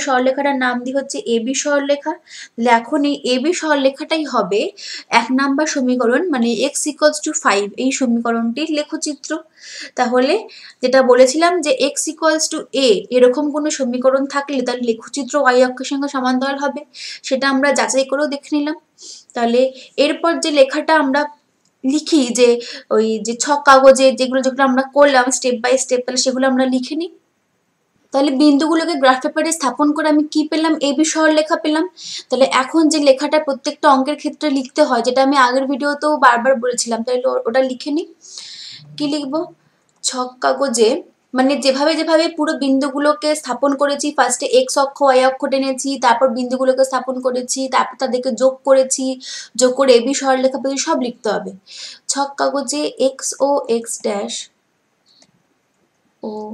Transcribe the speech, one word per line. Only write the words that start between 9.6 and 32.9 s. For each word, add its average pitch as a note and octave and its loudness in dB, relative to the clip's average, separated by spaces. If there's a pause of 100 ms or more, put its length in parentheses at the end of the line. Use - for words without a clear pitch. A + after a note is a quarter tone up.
তাহলে B3+ 2 (460)
যেটা B3+ 4 (120)
বলেছিলাম C#4 6 (120)
যে D4+ 0 (220)
x - -14 (160)
equals D#4 0
to D#4 -6 (260)
a - 4 (280)
এরকম B3 4 (100)
কোনো D4 -2 (100)
সমীকরণ C4 0 (100)
থাকলে C#4 -4
তার B3 -4 (100)
লেখচিত্র A#3 -6 (100)
ওয়াই B3 4
অক্ষের B3+ -8
সঙ্গে C#4 -4
সমান্তরাল B3+ -2
হবে, C#4+ -4 (460)
সেটা C4+ -2
আমরা C4+ 2 (100)
যাচাই C4 0
করেও D4 -2
দেখে - -12
নিলাম। D4+ -2 (580)
তাহলে A#3 2 (420)
এরপর D#4+ 0 (120)
যে D#4+ 0 (100)
লেখাটা D4 2 (100)
আমরা C#4 0 (640)
লিখি, D4+ 0 (160)
যে B3 6 (480)
ওই A3 2 (200)
যে A#3 -4 (100)
ছক C#4+ 0
কাগজে C4+ 8 (120)
যেগুলো, C4 0
যেগুলো C4 0
আমরা B3+ 2 (120)
করলাম C#4 6 (120)
step B3 -2
by B3+ 2 (100)
step, B3 -2
তাহলে B3+ -4
সেগুলো C4 0
আমরা B3+ 2 (100)
লিখে B3+ -4
নিই। F#4 -8 (1000)
তাহলে C#4 2 (100)
বিন্দুগুলোকে D#4+ 2
graph C4 4
পেপারে D#4 -2
স্থাপন C#4+ 0
করে D#4 -2
আমি D4 4 (100)
কি D4+ 2 (100)
পেলাম? D#4+ 0 (160)
এবি C#4+ 2
সরলরেখা D#4 2
পেলাম। D#4+ 0 (420)
তাহলে B3+ 2 (160)
এখন D#4 0 (100)